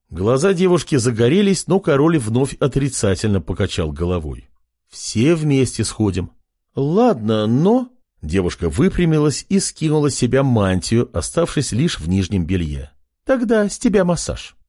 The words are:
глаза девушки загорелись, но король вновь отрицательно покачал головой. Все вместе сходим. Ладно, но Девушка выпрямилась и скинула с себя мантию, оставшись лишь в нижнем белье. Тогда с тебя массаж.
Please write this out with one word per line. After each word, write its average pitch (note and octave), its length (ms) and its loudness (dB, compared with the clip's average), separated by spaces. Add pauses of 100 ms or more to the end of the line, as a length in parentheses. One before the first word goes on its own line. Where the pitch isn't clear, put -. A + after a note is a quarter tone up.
(100)
глаза B2+ 420 0
девушки F3 440 2
загорелись, B2+ 720 2
но F#3+ 100 2
король D#3+ 400 2
вновь A#2+ 400 -2
отрицательно A2 800 0
покачал F2 520 -4
головой. D#2 560 -6 (400)
Все D3 480 0
вместе C3+ 480 0
сходим. F#2 480 -2 (420)
Ладно, C3+ 720 0
но G3 460 2 (300)
Девушка F2 460 -2
выпрямилась D3+ 800 0
и F#3+ 120 2
скинула D3+ 500 -2
с - 60 -6
себя B2+ 260 2
мантию, A2 760 2
оставшись - 560 -2
лишь D3 280 -2
в D#2 80 -6
нижнем F#2 360 0
белье. D#2 460 -4 (340)
Тогда A3+ 440 0
с - 100 -8
тебя G3 260 2
массаж. - 520 -4 (120)